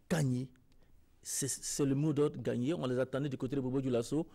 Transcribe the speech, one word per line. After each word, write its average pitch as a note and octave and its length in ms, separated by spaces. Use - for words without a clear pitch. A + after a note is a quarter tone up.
Gagner. C3 400
C'est, - 260
c'est - 380
le C3+ 100
mot D3+ 160
d'ordre, D3 300
gagner. A#2+ 320
On D3+ 120
les B2+ 140
attendait C3+ 300
du C3 80
côté C3 180
de C#3 60
Bobo B2+ 180
Dioulasso. C3 560